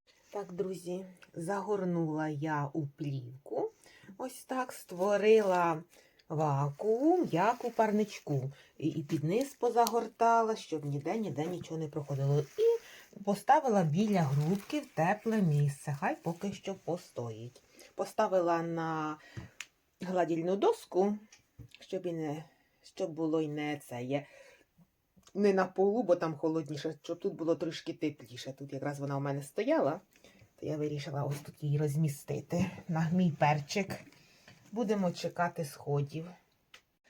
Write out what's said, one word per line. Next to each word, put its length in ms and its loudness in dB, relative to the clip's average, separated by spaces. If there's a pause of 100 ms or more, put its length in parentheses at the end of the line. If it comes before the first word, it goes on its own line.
(300)
Так, 240 -8
друзі, 520 -6 (280)
загорнула 960 -2
я 460 -2
у 140 -2
плівку. 840 -6 (460)
Ось 280 -10
так 280 -4
створила 1080 4 (460)
вакуум, 1000 2
як 340 2
у 60 -2
парничку. 800 0 (260)
І, 100 -4
і 160 -2
під 200 -2
низ 300 0
позагортала, 1000 2
щоб 300 -6
ніде, 320 -2
ніде 280 -2
нічого 340 -6
не 80 -4
проходило. 520 0
І 400 2 (460)
поставила 580 4
біля 380 2
грубки 580 0
в 60 -6 (100)
тепле 460 2
місце. 580 2
Хай 240 -2
поки 300 -6
що 220 -8
постоїть. 880 -8 (340)
Поставила 680 0
на 560 -4 (840)
гладільну 540 0
доску, 600 2 (640)
щоб 260 -8
і 80 -2
не, 300 -4 (380)
щоб 300 -6
було 300 0
й 60 -2
не 300 -4
це 260 -10
є, 220 -2 (1080)
не 200 4
на 120 4
полу, 380 2
бо 120 4
там 220 0
холодніше, 640 -2
щоб 160 -6
тут 140 -4
було 220 0
трішки 380 -6
тепліше. 600 -8
Тут 200 -12
якраз 260 -6
вона 180 -4
у 20 -2
мене 240 -4
стояла, 580 0 (540)
то 100 -12
я 120 -4
вирішила 460 -4
ось 160 -4
тут 240 -12
її 140 2
розмістити 920 -2 (160)
на 220 0
мій 300 4
перчик. 520 2 (800)
Будемо 400 0
чекати 540 -4
сходів. 640 -4 (800)